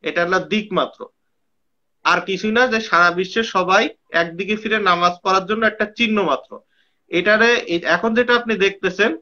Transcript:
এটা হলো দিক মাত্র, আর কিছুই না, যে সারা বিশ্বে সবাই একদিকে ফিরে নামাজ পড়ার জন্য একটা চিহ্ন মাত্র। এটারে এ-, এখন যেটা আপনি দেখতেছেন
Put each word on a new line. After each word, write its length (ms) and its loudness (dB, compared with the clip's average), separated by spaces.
এটা 180 -4
হলো 140 0
দিক 140 -2
মাত্র, 220 -4
আর 220 2
কিছুই 300 -4
না, 140 4
যে 80 0
সারা 280 4
বিশ্বে 240 -2
সবাই 280 2
একদিকে 400 -4
ফিরে 160 -2
নামাজ 240 2
পড়ার 260 2
জন্য 220 -2
একটা 140 -4
চিহ্ন 200 0
মাত্র। 220 -4
এটারে 380 2
এ-, 220 -4
এখন 220 -2
যেটা 220 2
আপনি 140 -4
দেখতেছেন 460 0